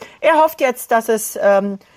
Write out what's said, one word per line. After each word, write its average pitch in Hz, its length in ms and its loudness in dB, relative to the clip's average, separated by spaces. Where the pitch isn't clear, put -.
er 320 140 2
hofft 311 260 2
jetzt, 254 300 -4
dass 226 180 0
es, 220 320 -4
ähm, 196 380 0